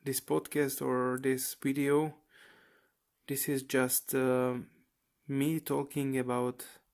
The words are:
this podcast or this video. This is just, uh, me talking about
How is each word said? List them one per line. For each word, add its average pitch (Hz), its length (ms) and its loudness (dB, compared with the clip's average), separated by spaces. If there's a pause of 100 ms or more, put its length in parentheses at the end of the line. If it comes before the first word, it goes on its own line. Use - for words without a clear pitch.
this 135 160 -2
podcast 143 600 0
or 127 380 0
this 131 440 -2
video. 143 520 2 (1120)
This 139 200 -2
is 139 140 0
just, 131 520 0
uh, 127 400 2 (760)
me 143 320 0
talking 139 580 -2
about 123 460 -2 (300)